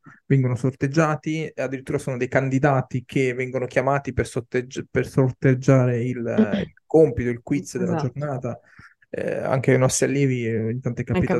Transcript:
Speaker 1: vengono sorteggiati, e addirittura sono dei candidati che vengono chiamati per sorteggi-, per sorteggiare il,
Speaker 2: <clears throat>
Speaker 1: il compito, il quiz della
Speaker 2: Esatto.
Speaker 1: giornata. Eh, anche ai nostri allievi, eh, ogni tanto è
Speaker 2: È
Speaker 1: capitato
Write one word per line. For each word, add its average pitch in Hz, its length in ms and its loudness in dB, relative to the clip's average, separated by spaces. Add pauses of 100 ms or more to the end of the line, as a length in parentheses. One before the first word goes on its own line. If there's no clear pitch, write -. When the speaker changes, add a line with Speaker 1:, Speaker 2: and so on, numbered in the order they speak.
(260)
Speaker 1:
vengono 127 280 2
sorteggiati, 151 920 -2
e - 140 -10
addirittura 131 380 -4
sono 135 180 -6
dei 123 120 -2
candidati 131 760 0
che 131 300 0
vengono 127 320 -4
chiamati 135 460 0
per 120 160 -2
sorteggi-, 127 600 -6
per - 200 -2
sorteggiare 127 960 2
il, 127 140 -4
Speaker 2:
<clears throat> 117 440 0
Speaker 1:
il - 240 -12
compito, 123 420 4
il 120 140 -4
quiz - 340 -4
della 120 200 -2
Speaker 2:
Esatto. 143 160 -4
Speaker 1:
giornata. 131 480 -6 (500)
Eh, - 280 -6
anche 131 340 2
ai 127 60 6
nostri 131 280 2
allievi, 131 400 0
eh, 113 160 -2
ogni 117 180 -4
tanto 120 200 -6
è 120 40 -2
Speaker 2:
È - 80 -4
Speaker 1:
capitato 180 280 2